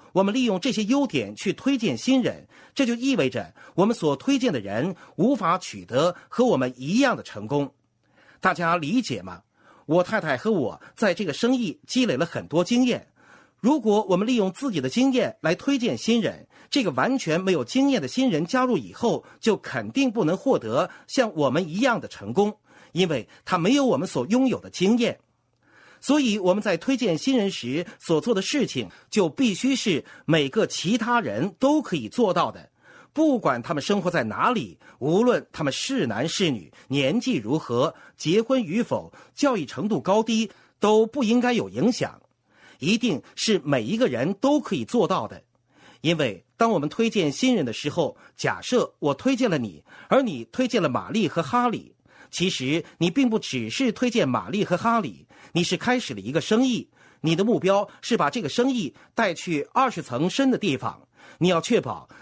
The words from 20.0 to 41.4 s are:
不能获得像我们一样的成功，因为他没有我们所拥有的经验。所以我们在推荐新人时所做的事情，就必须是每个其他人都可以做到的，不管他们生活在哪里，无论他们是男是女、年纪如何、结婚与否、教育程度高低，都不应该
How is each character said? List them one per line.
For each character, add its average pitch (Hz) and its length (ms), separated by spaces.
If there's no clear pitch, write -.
不 208 120
能 - 140
获 220 220
得 127 300
像 226 260
我 147 160
们 165 180
一 165 120
样 233 200
的 113 80
成 101 240
功， 208 240
因 175 180
为 127 180
他 180 120
没 180 160
有 285 120
我 185 120
们 170 100
所 131 200
拥 254 200
有 170 120
的 95 100
经 202 300
验。 220 200
所 294 200
以 214 180
我 180 140
们 208 100
在 185 140
推 269 180
荐 208 220
新 269 180
人 202 160
时 139 340
所 156 220
做 233 120
的 190 80
事 233 240
情， 110 240
就 190 180
必 220 260
须 262 220
是 156 300
每 151 240
个 185 180
其 202 320
他 240 220
人 147 400
都 294 220
可 - 160
以 110 100
做 202 260
到 156 160
的， - 200
不 294 260
管 131 240
他 165 120
们 143 100
生 202 180
活 170 80
在 165 140
哪 113 280
里， 123 280
无 160 240
论 214 280
他 - 100
们 139 120
是 247 340
男 110 180
是 165 260
女、 87 200
年 139 320
纪 240 160
如 127 240
何、 127 340
结 185 260
婚 254 220
与 185 180
否、 87 300
教 262 220
育 151 80
程 180 240
度 190 100
高 208 240
低， 220 260
都 214 260
不 277 160
应 226 160
该 247 140